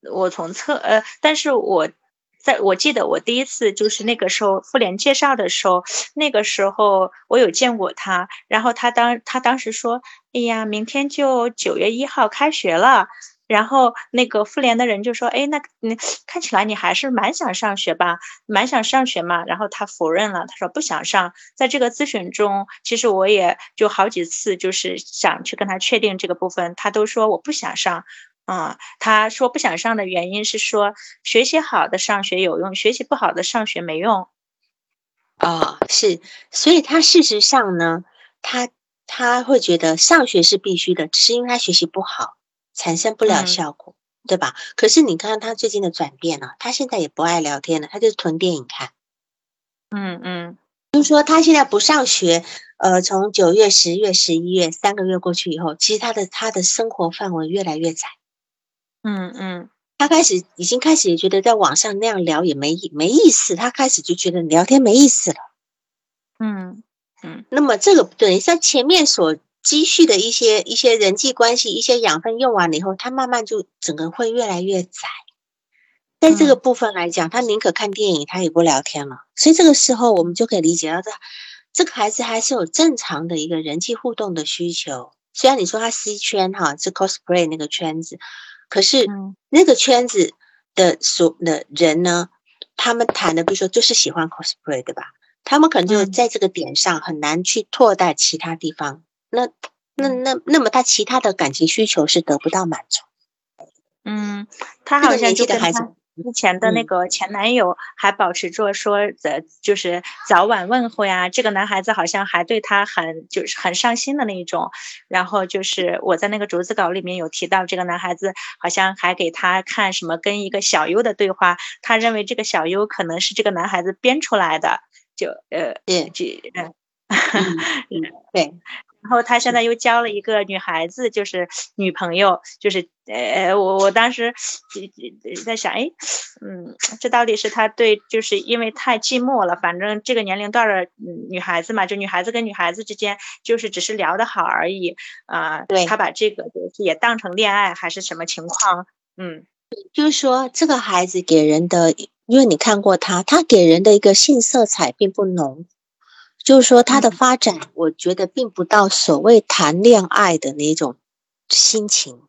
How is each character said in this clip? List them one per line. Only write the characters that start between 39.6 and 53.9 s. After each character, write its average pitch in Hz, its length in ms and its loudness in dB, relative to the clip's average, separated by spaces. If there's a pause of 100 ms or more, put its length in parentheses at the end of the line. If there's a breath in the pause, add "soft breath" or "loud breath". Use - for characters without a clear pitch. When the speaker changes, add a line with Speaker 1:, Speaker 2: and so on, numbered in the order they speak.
Speaker 2:
得 160 180 2
上 302 300 4
学 175 160 2
是 196 160 4
必 185 180 -2
须 180 160 -2
的， 160 140 -4
只 - 140 0
是 - 120 4
因 240 80 0
为 247 80 -6
他 247 80 0
学 190 160 -2
习 175 140 2
不 190 140 -6
好， - 360 -8 (380)
产 165 220 -4
生 214 180 -2
不 220 100 0
了 185 220 2
效 160 240 -2
果， - 260 -20
Speaker 1:
嗯。 - 300 -20
Speaker 2:
对 185 100 0
吧？ 139 160 -2 (220 loud breath)
可 - 120 2
是 - 140 6
你 165 160 2
看 214 220 -4
他 220 160 -8
最 226 120 -4
近 202 140 -2
的 185 80 -2
转 151 300 -8
变 156 240 -6
啊， - 160 -16
他 247 120 -6
现 254 160 -4
在 226 120 -4
也 156 80 -2
不 - 160 -6
爱 170 180 0
聊 143 180 -4
天 160 220 -4
了， 151 100 -12
他 202 60 -12
就 220 140 2
囤 165 260 -4
电 175 160 0
影 135 160 -8
看。 - 220 -12 (1000)
Speaker 1:
嗯， 196 340 -8
嗯。 175 340 -10 (340)
Speaker 2:
就 294 100 6
是 285 60 2
说 294 160 6
他 320 180 4
现 320 140 6
在 285 100 4
不 202 140 0
上 277 260 2
学， 170 400 2 (320 loud breath)
呃， 185 240 4
从 196 300 -2
九 180 220 4
月、 208 180 6
十 175 240 2